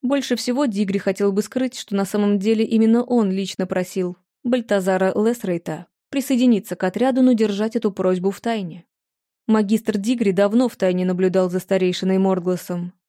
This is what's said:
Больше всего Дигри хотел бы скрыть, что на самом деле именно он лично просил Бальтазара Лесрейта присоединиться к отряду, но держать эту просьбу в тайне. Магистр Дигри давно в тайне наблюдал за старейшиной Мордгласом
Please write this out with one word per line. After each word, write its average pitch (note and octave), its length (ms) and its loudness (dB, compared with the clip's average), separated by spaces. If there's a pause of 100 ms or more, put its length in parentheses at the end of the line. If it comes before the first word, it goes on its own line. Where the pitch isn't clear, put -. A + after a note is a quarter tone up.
Больше C4 340 0
всего B3 300 0
Дигри G3 340 -2
хотел G3+ 320 0
бы G3 100 0
скрыть, B3+ 360 -4
что - 180 -8
на G3 100 0
самом G#3 320 0
деле A3 280 2
именно A3+ 380 4
он A#3 280 0
лично F#3+ 340 -4
просил F3+ 520 -4 (260)
Бальтазара G3 720 0
Лесрейта F3+ 720 -2 (220)
присоединиться B3 680 2
к - 80 -6
отряду, B3 380 0
но B3+ 120 6
держать G#3+ 420 0
эту A3 160 0
просьбу F#3 380 0
в F#3+ 120 -10
тайне. F3+ 440 -6 (640)
Магистр G#3+ 500 0
Дигри G#3+ 340 0
давно G3+ 360 2
в - 80 -6
тайне F#3 300 0
наблюдал F#3 440 2
за F3+ 100 -2
старейшиной F#3 580 0
Мордгласом F3+ 760 -2 (160)